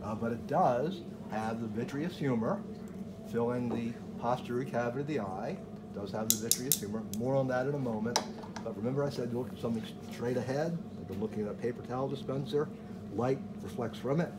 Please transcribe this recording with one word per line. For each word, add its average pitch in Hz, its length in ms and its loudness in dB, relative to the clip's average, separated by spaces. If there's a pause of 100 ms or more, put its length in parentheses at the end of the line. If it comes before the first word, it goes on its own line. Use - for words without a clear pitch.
Uh, 107 120 0
but 113 160 0
it 113 160 -4
does 156 540 4 (300)
have 110 300 0
the 117 60 -2
vitreous 127 500 -2
humor 135 440 2 (680)
filling 120 380 4
the 117 240 0 (260)
posterior 123 460 2
cavity 120 360 2
of 143 60 -2
the 147 120 2
eye. 104 400 -2
It - 360 -10
does 98 160 -4
have 110 180 0
the 110 60 10
vitreous 120 440 2
humor. 107 240 -2 (160)
More 127 160 4
on 135 120 4
that 127 200 2
in 143 80 0
a 143 40 0
moment. 117 400 0 (440)
But 113 120 -4
remember 127 280 0
I 143 60 2
said 120 240 -2
look 120 200 -2
at 95 60 -10
something 113 240 0 (280)
straight 120 240 0
ahead, 143 420 0 (200)
like - 120 -8
I'm 101 120 -4
looking 107 220 -2
at 101 80 -2
a - 20 -4
paper 117 300 -2
towel 131 260 -2
dispenser. 143 580 0 (480)
Light 131 240 4 (220)
reflects 107 360 -4
from 139 220 2
it 165 200 2